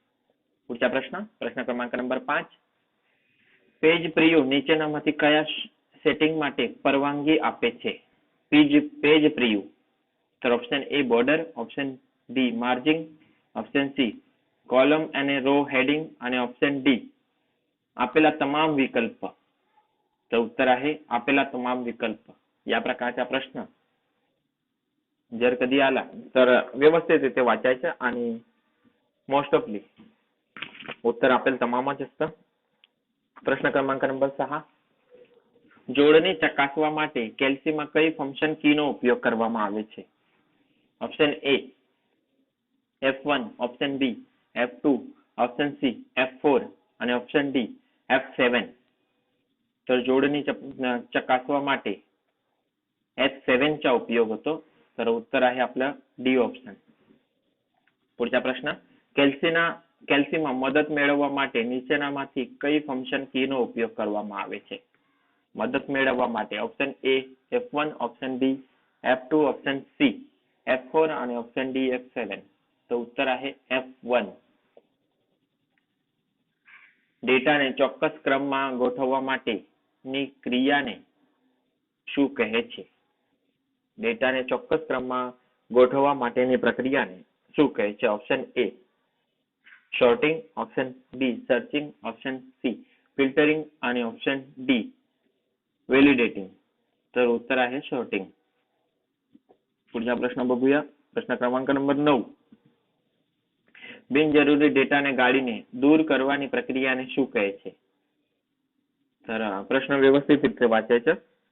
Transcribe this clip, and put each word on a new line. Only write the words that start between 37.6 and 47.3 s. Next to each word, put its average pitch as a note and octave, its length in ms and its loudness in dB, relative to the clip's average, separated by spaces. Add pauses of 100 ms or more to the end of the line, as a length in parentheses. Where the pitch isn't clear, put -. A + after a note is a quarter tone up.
કઈ D#3+ 180 2
ફંક્શન D3+ 440 -4
કીનો D3 360 2
ઉપયોગ A#2+ 300 0
કરવામાં A2+ 440 0
આવે G#2 180 -4
છે? - 260 -16 (920)
ઓપ્શન D3 320 0
એ, - 400 -2 (1300)
એફ C3+ 240 -2
વન, C3 320 -2
ઓપ્શન C3+ 400 -4
બી, B2+ 180 -2 (380)
એફ A#2+ 140 -2
ટુ, - 460 -2 (240)
ઓપ્શન C3 320 -2
સી, C3+ 340 -4 (120)
એફ C3 120 0 (140)
ફોર C3+ 180 4 (400)
અને A#2+ 120 -2
ઓપ્શન C#3 400 -2